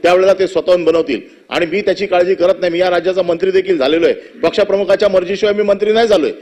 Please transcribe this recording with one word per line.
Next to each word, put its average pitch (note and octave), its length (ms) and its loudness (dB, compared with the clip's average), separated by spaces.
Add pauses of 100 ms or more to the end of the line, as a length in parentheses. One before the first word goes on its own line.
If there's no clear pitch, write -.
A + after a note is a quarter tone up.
त्यावेळेला F#3 300 4
ते F#3 140 0
स्वतःहून F3 360 0
बनवतील D#3+ 380 0 (280)
आणि D#3 160 -2
मी E3+ 160 -4
त्याची G3 240 -2
काळजी F3+ 300 0
करत F3+ 240 0
नाही. F3 120 -2
मी E3+ 80 -4
या F#3 100 0
राज्याचा F3+ 320 -2
मंत्री F3 300 -2
देखील F#3 260 0
झालेलो D3+ 280 0
आहे, D#3+ 80 2
पक्षप्रमुखाच्या G3 960 -2
मर्जीशिवाय F#3+ 440 0
मी G#3 100 -2
मंत्री G#3 300 0
नाही A3+ 140 2
झालोय C#3+ 240 2 (100)